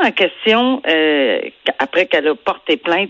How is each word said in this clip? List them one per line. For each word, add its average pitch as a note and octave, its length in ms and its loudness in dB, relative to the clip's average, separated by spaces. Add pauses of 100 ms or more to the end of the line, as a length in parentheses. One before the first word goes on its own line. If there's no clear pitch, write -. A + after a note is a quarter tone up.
en A#3+ 100 2
question, A3+ 760 0
euh, D3 540 2 (360)
après F3 280 -2
qu'elle D#3 240 0
a D3+ 60 0
porté F3 420 -4
plainte, F3 320 -2